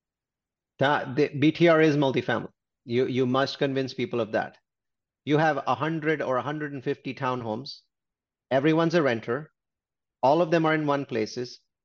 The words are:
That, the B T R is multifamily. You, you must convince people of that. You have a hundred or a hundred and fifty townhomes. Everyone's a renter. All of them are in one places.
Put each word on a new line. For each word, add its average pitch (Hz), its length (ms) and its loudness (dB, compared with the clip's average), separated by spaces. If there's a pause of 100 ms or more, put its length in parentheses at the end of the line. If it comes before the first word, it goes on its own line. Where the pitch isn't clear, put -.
(800)
That, 135 360 0
the 143 120 2
B 147 240 0
T 165 160 4
R 160 120 8
is 156 180 4
multifamily. 127 520 -2 (360)
You, 123 200 0
you 127 220 0
must 131 320 0
convince 135 340 -2
people 120 260 -4
of 107 120 -2
that. 98 260 -4 (680)
You 147 120 2
have 151 300 2
a 127 80 2
hundred 151 480 -2
or 127 140 -2
a 120 40 -2
hundred 147 320 -6
and 131 100 -10
fifty 135 300 -6
townhomes. 127 680 -6 (680)
Everyone's 156 460 2
a 170 80 4
renter. 123 480 -2 (720)
All 147 180 4
of 170 80 0
them 160 160 2
are 156 80 2
in 156 140 -2
one 143 180 0
places. 123 540 -6 (260)